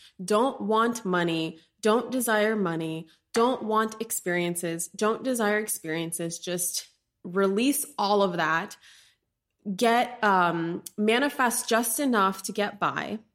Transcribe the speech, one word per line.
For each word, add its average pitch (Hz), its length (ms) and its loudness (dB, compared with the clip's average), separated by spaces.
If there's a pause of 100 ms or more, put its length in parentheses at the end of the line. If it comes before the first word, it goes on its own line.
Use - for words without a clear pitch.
(240)
don't 214 380 2
want 226 440 0
money, 170 540 0 (220)
don't 226 280 2
desire 220 460 0
money, 165 520 -2 (260)
don't 240 300 2
want 214 380 0
experiences, 175 840 -2
don't 214 360 -2
desire 220 360 0
experiences, 165 800 -6
just - 480 -6 (360)
release 196 640 0 (120)
all 202 260 4
of 180 140 0
that, 165 400 -2 (1000)
get, 233 480 2
um, 175 580 2 (160)
manifest 240 720 2
just 233 300 0
enough 214 440 2
to 196 100 -8
get 202 260 -4
by 151 400 -2 (160)